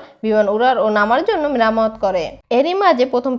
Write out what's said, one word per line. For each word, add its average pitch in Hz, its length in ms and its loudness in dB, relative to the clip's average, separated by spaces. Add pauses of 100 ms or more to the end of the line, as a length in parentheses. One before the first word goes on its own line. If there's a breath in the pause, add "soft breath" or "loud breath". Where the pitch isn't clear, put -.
(200 loud breath)
বিমান 214 280 0
উড়ার 233 300 2
ও 220 120 2
নামার 214 340 2
জন্য 392 240 0
মেরামত 226 520 0
করে। 185 240 -2 (260)
এরই 277 240 0
মাঝে 349 320 2
প্রথম 254 320 -2